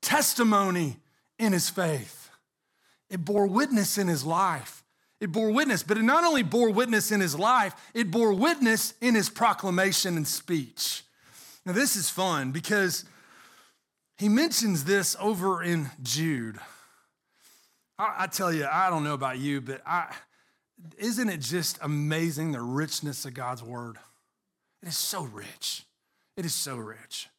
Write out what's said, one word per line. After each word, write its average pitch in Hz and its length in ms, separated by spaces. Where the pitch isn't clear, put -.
testimony 196 960
in 220 160
his 175 160
faith. 151 600
It 180 160
bore 202 220
witness 214 500
in 196 100
his 151 160
life. 165 600
It 202 120
bore 220 200
witness, 254 320
but 208 140
it 220 60
not 285 200
only 302 200
bore 220 260
witness 220 420
in 208 80
his 165 180
life, 214 380
it 226 160
bore 220 240
witness 240 680
in 240 140
his 208 140
proclamation 190 880
and 151 120
speech. - 760
Now, 180 80
this 240 220
is 185 140
fun 160 420
because 180 520
he 208 120
mentions 220 560
this 190 340
over 190 420
in 170 280
Jude. 123 560
I, 208 220
I 190 80
tell 180 260
you, 151 180
I 185 180
don't 160 140
know 147 100
about 131 260
you, 143 200
but 131 260
I, 170 280
isn't 226 300
it 170 140
just 151 400
amazing 156 720
the 123 80
richness 139 640
of 131 80
God's 123 280
word? 117 360
It 180 60
is 165 100
so 185 260
rich. - 600
It 185 80
is 156 100
so 135 220
rich. 110 500